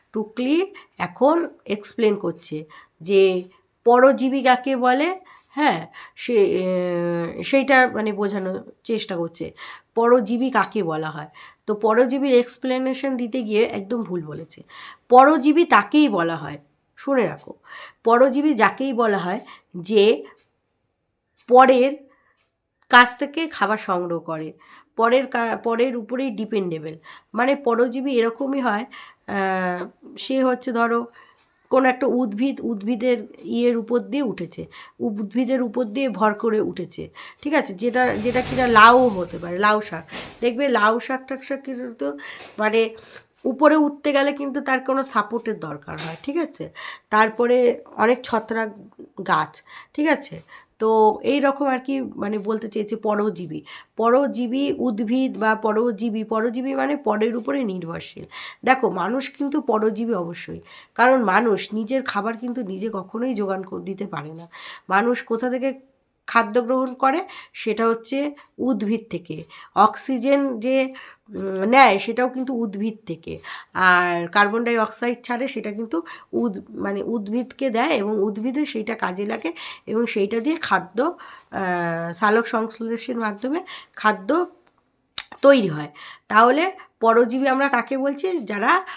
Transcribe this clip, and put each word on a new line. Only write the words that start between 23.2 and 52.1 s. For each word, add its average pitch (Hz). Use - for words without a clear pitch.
খাবার 214
সংগ্রহ 175
করে, 160
পরের 247
কা-, 233
পরের 233
উপরেই 247
ডিপেন্ডেবল, 180
মানে 254
পরজীবী 247
এরকমই 254
হয়, 226
আহ, 185
সে 262
হচ্ছে 254
ধরো 233
কোনো 262
একটা 254
উদ্ভিদ, 240
উদ্ভিদের 233
ইয়ের 240
উপর 233
দিয়ে 220
উঠেছে, 175
উদ্ভিদের 233
উপর 247
দিয়ে 254
ভর 208
করে 214
উঠেছে, 170
ঠিক 294
আছে, 277
যেটা, 233
যেটা 240
কিনা 247
লাউ 240
হতে 180
পারে, 175
লাউ 214
শাক, 165
দেখবে 247
লাউ 226
শাক 262
টাক 269
শাক 277
কিন্তু 254
মানে 220
উপরে 294
উঠতে 294
গেলে 277
কিন্তু 277
তার 262
কোনো 262
সাপোর্টের 226
দরকার 156
হয়, 160
ঠিক 277
আছে, 165
তারপরে 240
অনেক 247
ছত্রাক 220
গাছ, 156
ঠিক 302
আছে। 277
তো 220
এই 277
রকম 277
আর 262
কি 269
মানে 208